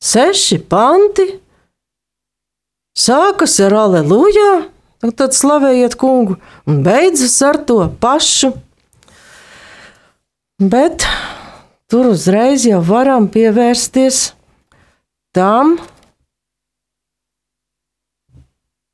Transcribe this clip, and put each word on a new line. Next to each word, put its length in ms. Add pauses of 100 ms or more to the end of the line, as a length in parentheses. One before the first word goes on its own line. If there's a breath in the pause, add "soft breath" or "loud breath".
Seši 580
panti, 640 (1700)
sākas 640
ar 160
Aleluja, 760 (520)
tad, 140
tad 180
slavējiet 640
Kungu, 400 (240 loud breath)
un 240
beidzas 540
ar 200
to 220 (140)
pašu. 580 (2000 loud breath)
Bet 460 (840 loud breath)
tur 220
uzreiz 560
jau 100
varam 480
pievērsties 960 (1120)
tam, 400 (3250)